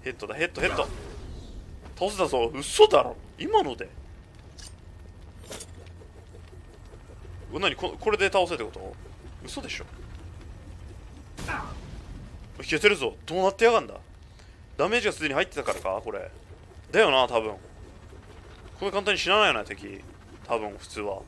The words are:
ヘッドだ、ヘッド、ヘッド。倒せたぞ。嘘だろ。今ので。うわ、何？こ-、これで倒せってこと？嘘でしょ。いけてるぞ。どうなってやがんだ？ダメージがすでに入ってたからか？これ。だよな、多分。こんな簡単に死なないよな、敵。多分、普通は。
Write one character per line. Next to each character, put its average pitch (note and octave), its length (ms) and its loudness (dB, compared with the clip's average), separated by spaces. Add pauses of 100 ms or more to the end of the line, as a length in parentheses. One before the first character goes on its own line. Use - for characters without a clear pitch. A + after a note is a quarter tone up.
ヘ C3 80 -4
ッ A#2+ 60 -8
ド G#2 100 -8
だ、 A2 80 -6
ヘ D#3+ 100 0
ッ E3 80 -4
ド、 C3 80 -4
ヘ E3+ 60 4
ッ - 80 2
ド。 - 120 2 (1120)
倒 G3 120 2
せ G3 60 -6
た F3+ 100 4
ぞ。 A#2+ 260 4
嘘 D3 340 8
だ D3 140 10
ろ。 B2 160 -2 (220)
今 G#4 240 4
の C3 120 -2
で。 - 140 -8 (3500)
う - 40 -8
わ、 D#3 40 -2
何？ F3 160 4
こ-、 C#3+ 240 -4
こ A3 120 2
れ G#3 60 4
で D4 100 4
倒 - 200 6
せ E3+ 60 -2
っ D3 40 -2
て A#2+ 60 -2
こ G#2+ 80 -6
と？ F#2+ 220 -10 (500)
嘘 - 180 -8
で - 80 -10
し - 120 -6
ょ。 - 40 -8 (2750)
い - 40 -8
け D#3 140 0
て G#3 80 6
る G3+ 80 8
ぞ。 C3 200 -2 (100)
ど E3 100 -4
う F#3 80 4
な F#3+ 60 6
っ F#3+ 60 -2
て A3+ 100 6
や A#3 60 10
が A3 100 6
ん A#2 60 -8
だ？ - 80 -12 (840)
ダ D#3 100 4
メ A3 100 4
ー A#3+ 40 4
ジ G#3 60 2
が E3+ 60 2
す - 80 -6
で D#3 60 0
に C#3 60 0
入 D#3 100 4
っ - 40 0
て - 80 -12
た C#3+ 80 -2
か G#2+ 100 2
ら F#2+ 60 -2
か？ F#2+ 240 0
こ A2 80 -6
れ。 F#2+ 180 -6 (600)
だ A3 100 6
よ F3+ 100 8
な、 C3 160 8
多 A#2+ 140 4
分。 A2 140 -4 (1200)
こ F#3+ 60 -2
ん - 0 -
な G3 60 0
簡 G3 120 2
単 G3 120 4
に - 40 -2
死 - 80 0
な G3+ 120 6
な G#3+ 60 8
い - 20 8
よ D3+ 80 6
な、 G#2+ 100 -2
敵。 G2 360 -10 (460)
多 A#2 100 2
分、 G#2 200 -4
普 - 100 -16
通 A2 140 -8
は。 G2+ 260 -4